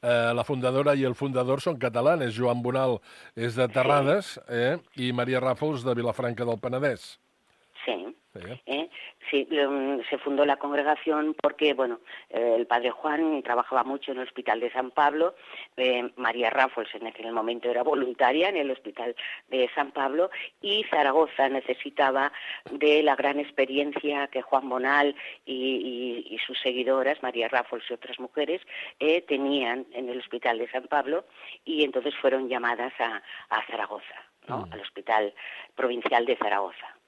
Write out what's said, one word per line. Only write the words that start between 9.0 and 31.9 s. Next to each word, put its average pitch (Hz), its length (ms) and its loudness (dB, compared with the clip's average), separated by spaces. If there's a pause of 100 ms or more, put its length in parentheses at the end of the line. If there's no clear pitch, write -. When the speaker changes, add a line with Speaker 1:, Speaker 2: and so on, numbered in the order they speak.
Speaker 2:
sí, 143 180 0
mm, 139 520 0 (100)
se 135 80 -2
fundó 143 260 2
la 143 120 4
congregación 151 840 0
porque, 147 320 2
bueno, 123 280 0 (300)
eh, 117 280 2
el 117 80 2
padre 120 240 2
Juan 156 540 0
trabajaba 123 400 0
mucho 139 260 -6
en 131 80 -6
el 127 80 -6
Hospital 120 320 -2
de 117 140 -2
San 127 180 -2
Pablo, 156 460 2 (400)
eh, 123 400 2
María 117 340 0
Ràfols 127 440 0
en 113 120 -10
aquel 113 240 -10
momento 117 400 -2
era 120 140 0
voluntaria 139 640 2
en 196 80 -2
el 139 160 0
Hospital 120 420 -6 (340)
de 127 280 2
San 143 160 -2
Pablo 147 380 0 (300)
y 208 300 -2
Zaragoza 147 580 4
necesitaba 135 840 0 (400)
de 147 320 4
la 147 100 6
gran 139 240 0
experiencia 143 880 0
que 131 160 -4
Juan 135 260 0
Bonal 139 460 2 (300)
y, 127 840 -4
y, 104 80 -12
y 113 40 -10
sus 127 220 -6
seguidoras, 131 640 2
María 120 260 -2
Ràfols 120 400 -2
y - 40 -6
otras 120 260 -12
mujeres, 147 440 -4 (360)
eh, 160 220 4
tenían 135 720 0
en 123 160 -6
el 123 100 -6
Hospital 120 400 -2
de 117 140 -2
San 127 160 -6
Pablo 147 360 0 (400)
y 151 200 2
entonces 135 360 -2